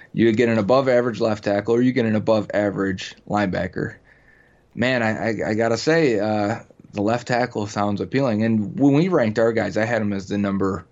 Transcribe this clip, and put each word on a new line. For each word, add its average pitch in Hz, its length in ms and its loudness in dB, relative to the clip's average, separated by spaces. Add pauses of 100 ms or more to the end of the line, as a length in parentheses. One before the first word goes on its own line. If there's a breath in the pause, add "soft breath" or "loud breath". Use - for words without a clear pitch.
(140 loud breath)
You 110 200 4
get 117 160 2
an 113 100 2
above 127 280 2
average 120 320 2
left 110 240 -2
tackle 104 300 0
or 120 80 2
you 127 120 4
get 123 120 0
an 110 100 0
above 107 380 0
average 98 600 -2 (120)
linebacker. 95 680 -4 (800 soft breath)
Man, 123 260 0
I, 110 80 2 (360)
I, 87 40 -2
I 110 60 0
gotta 113 240 0
say, 151 400 2
uh, 107 400 -2 (340)
the 104 80 -4
left 113 260 0
tackle 120 380 -2
sounds 104 360 -2
appealing. 110 420 0
And 110 360 0
when 139 140 6
we 160 140 4
ranked 120 320 0
our 117 120 4
guys, 101 260 -2
I 107 80 2
had 117 160 -2
him 104 120 -2
as 95 140 -6
the 101 100 -4
number 98 540 -2